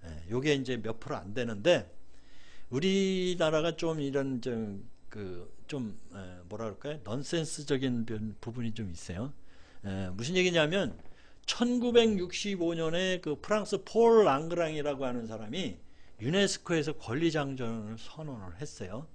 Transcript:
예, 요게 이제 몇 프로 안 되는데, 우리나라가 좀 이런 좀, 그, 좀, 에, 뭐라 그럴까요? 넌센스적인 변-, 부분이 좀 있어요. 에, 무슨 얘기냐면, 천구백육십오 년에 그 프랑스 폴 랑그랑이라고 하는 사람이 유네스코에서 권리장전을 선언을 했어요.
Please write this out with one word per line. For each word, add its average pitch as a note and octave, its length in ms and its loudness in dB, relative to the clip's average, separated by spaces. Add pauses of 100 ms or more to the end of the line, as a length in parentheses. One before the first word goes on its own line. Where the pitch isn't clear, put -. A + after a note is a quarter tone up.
예, D#2+ 240 -8
요게 C3+ 260 2
이제 B2+ 200 0
몇 A2 240 -2
프로 - 160 -6
안 F#2+ 180 -6
되는데, A#2+ 560 2 (800)
우리나라가 F3 1080 2
좀 D#3+ 240 0
이런 C3+ 400 0
좀, A2 480 -4 (180)
그, F#2 420 -6 (180)
좀, A#2 300 -4 (160)
에, - 40 -12 (320)
뭐라 G#2+ 160 -6
그럴까요? C#3+ 400 -6
넌센스적인 C3+ 1000 0
변-, G#2+ 360 -4
부분이 A#2 320 -2
좀 G2+ 180 -4
있어요. F#2 400 -6 (540)
에, F#2+ 240 -2
무슨 A#2 260 -2
얘기냐면, F3 600 4 (480)
천구백육십오 A3 1300 4
년에 E3+ 440 2
그 D3+ 220 -2
프랑스 G3+ 420 0
폴 A3+ 400 8
랑그랑이라고 D3+ 800 2
하는 B2 220 0
사람이 A2 500 -4 (440)
유네스코에서 E3 720 2
권리장전을 B2+ 1040 -2
선언을 G#2+ 640 -10
했어요. A2+ 540 -8